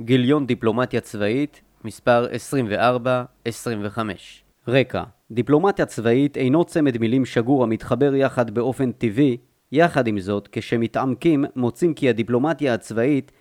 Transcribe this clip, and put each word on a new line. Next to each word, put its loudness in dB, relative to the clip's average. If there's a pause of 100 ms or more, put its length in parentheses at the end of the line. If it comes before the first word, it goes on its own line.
גיליון 2
דיפלומטיה -2
צבאית, -4 (220)
מספר 0
עשרים -4
וארבע 0 (220)
עשרים -6
וחמש. -8 (240)
רקע, 0 (280)
דיפלומטיה 2
צבאית 0
אינו 2
צמד 0
מילים 2
שגור 0
המתחבר 0
יחד 0
באופן -2
טבעי, 0 (340)
יחד 2
עם -2
זאת, -4
כשמתעמקים, 0 (100)
מוצאים 0
כי 0
הדיפלומטיה 0
הצבאית -2